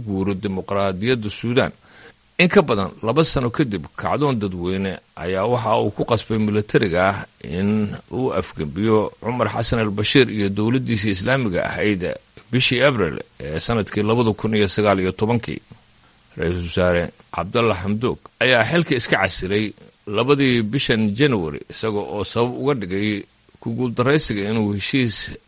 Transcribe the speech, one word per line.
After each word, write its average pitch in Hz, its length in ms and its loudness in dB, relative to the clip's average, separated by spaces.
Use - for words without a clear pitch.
guuro 95 260 -2
dimuqraadiyadda 98 960 -2
Suudaan. 117 420 0
In 175 80 6
ka 190 160 6
badan 101 400 0
laba 123 240 2
sano 123 240 0
kadib, 101 320 0
kacdoon 123 400 0
dadweyne 95 560 -2
ayaa 95 240 -2
waxa 117 400 0
uu 110 80 0
ku 104 160 -4
qasbay 113 320 0
militariga 104 640 0
ah 98 140 2
in 101 480 -2
uu 123 160 -2
afgembiyo 92 880 0
Cumar 117 320 -2
Xasan 117 320 0
al-Bashiir 110 480 2
iyo 104 180 0
dowladdiisii 110 640 0
Islaamiga 104 560 0
ahayd 87 480 -2
bishii 123 320 2
Abriil 113 380 2
ee 73 200 -6
sanadkii 104 420 -2
labada 113 320 2
kun 110 220 -2
iyo 104 120 4
sagaal 101 360 2
iyo 92 80 0
tobankii. 110 480 -2
Ra-iisul 87 320 -2
Wasaare 90 320 2
Cabdalla 107 400 0
Hamdook 101 440 -2
ayaa 120 240 4
xilka 156 320 0
iska - 240 2
casilay 98 540 0
labadii 123 560 2
bishan 110 480 0
January, 104 480 0
isaga 107 300 -4
oo 92 240 -4
sabab 120 320 -2
uga 131 240 0
dhigay 98 460 -2
ku 117 160 -6
guuldaraysiga 120 720 0
inuu 107 240 2
heshiis 113 640 -2